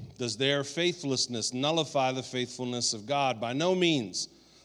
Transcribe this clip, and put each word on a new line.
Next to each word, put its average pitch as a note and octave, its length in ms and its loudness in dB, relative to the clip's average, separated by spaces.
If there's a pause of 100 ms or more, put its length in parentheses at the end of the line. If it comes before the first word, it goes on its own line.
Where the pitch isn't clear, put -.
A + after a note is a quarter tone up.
(160)
Does A2+ 220 -4
their C#3 260 2
faithlessness C#3 880 -2
nullify C#3 600 2
the C3 100 -4
faithfulness B2 720 -2
of G#2 100 -10
God? C3 380 0
By A#2+ 100 -2
no E3 220 2
means. D#3 540 2 (360)